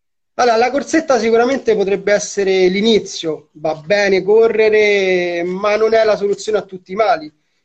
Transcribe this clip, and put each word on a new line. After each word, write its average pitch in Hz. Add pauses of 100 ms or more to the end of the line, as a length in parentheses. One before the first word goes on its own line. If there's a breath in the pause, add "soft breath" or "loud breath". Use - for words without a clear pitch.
(360)
Allora, 233
la 247
corsetta 277
sicuramente 226
potrebbe 196
essere 190
l'inizio, 190
va 156
bene 190
correre, 208
ma 196
non 220
è 220
la 214
soluzione 202
a 185
tutti 185
i 190
mali, 170 (320)